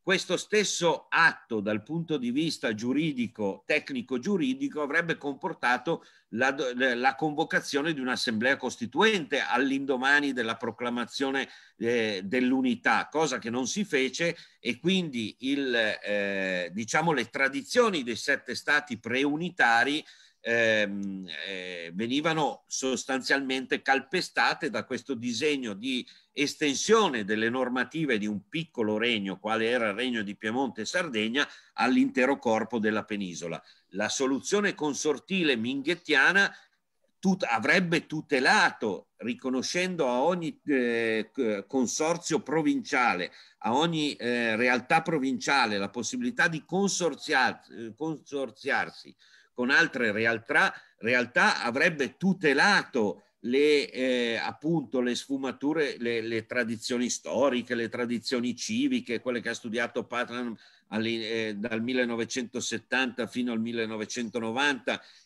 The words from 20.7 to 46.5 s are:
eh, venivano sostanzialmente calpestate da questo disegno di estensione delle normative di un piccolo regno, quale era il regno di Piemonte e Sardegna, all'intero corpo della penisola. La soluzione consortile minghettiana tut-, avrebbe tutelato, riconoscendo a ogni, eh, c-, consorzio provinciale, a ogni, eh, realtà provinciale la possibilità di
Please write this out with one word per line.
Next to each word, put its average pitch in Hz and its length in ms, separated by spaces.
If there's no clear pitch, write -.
eh, 90 480
venivano 139 720
sostanzialmente 131 1120
calpestate 135 880
da 110 140
questo 131 300
disegno 123 600
di 123 300
estensione 147 920
delle 107 260
normative 127 680
di 101 80
un 107 220
piccolo 117 480
regno, 107 420
quale 113 300
era 117 220
il 98 40
regno 117 280
di 98 120
Piemonte 113 460
e 104 60
Sardegna, 131 600
all'intero 127 640
corpo 113 420
della 107 240
penisola. 87 580
La 104 180
soluzione 165 640
consortile 151 800
minghettiana 143 960
tut-, 185 240
avrebbe 147 600
tutelato, 151 1120
riconoscendo 131 880
a 123 140
ogni, 165 420
eh, 117 680
c-, 107 360
consorzio 156 720
provinciale, 131 880
a 110 160
ogni, 151 400
eh, 120 420
realtà 123 460
provinciale 131 760
la 101 120
possibilità 123 580
di 160 160